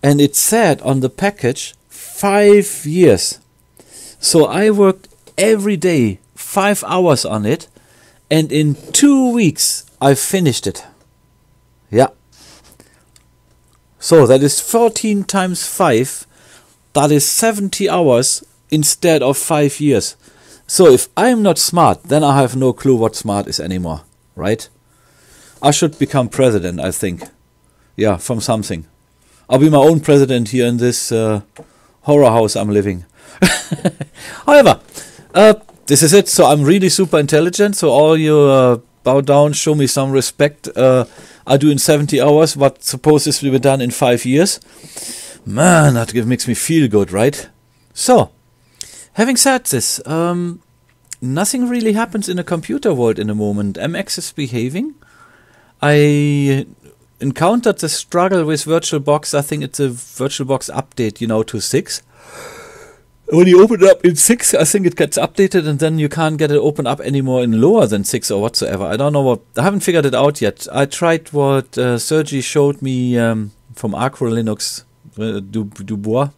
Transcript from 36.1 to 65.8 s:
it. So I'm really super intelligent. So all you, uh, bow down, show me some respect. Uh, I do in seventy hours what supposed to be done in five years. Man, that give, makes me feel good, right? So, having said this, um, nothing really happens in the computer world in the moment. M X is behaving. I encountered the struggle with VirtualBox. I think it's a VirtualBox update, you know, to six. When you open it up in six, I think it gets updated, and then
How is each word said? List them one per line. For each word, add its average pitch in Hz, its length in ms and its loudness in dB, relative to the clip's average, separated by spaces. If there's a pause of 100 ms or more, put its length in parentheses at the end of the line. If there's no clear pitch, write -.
it. 196 140 6
So - 180 4
I'm 147 180 4
really 185 260 2
super 175 300 0
intelligent. 175 560 0
So 160 140 0
all 151 280 4
you, 151 200 2
uh, 131 400 4 (260)
bow 135 180 2
down, 143 320 2
show 151 220 -2
me 143 120 0
some 135 240 -2
respect. 143 640 -2
Uh, 127 300 4 (400)
I 139 120 2
do 143 120 4
in 143 80 2
seventy 147 440 0
hours 151 340 2
what 139 280 -2
supposed 147 560 0
to 139 120 -2
be 131 80 2
done 135 220 0
in 123 100 -4
five 123 340 0
years. 147 360 0 (840)
Man, 147 500 2
that 117 180 -4
give, 113 120 -2
makes 123 220 -4
me 123 60 -2
feel 156 340 0
good, 101 240 0
right? 107 380 -2 (440)
So, 226 380 2 (840)
having 247 220 0
said 254 300 0
this, - 420 -4
um, 175 540 -4 (600)
nothing 196 460 -4
really 233 260 -2
happens 220 360 -4
in 180 80 -4
the 175 80 -6
computer 180 480 -4
world 120 260 0
in 104 80 -4
the 107 80 -4
moment. 104 420 -4
M 139 180 -6
X 185 220 -8
is - 140 -12
behaving. 139 640 -6 (840)
I 147 840 2 (540)
encountered 190 600 -2
the 165 100 -6
struggle 175 560 -2
with 151 180 -4
VirtualBox. 151 720 -2
I 143 80 0
think 147 220 -8
it's 139 180 -8
a 135 80 -2
VirtualBox 131 840 -6
update, - 460 -6
you 117 80 -6
know, 110 160 -2
to 110 160 -8
six. - 420 -6 (1300)
When 170 180 4
you 180 160 8
open 226 180 2
it 196 80 6
up 175 160 4
in 175 120 4
six, - 360 0
I - 120 2
think 196 200 0
it 170 100 0
gets 151 220 -2
updated, 180 480 0
and 147 140 -4
then 160 180 -2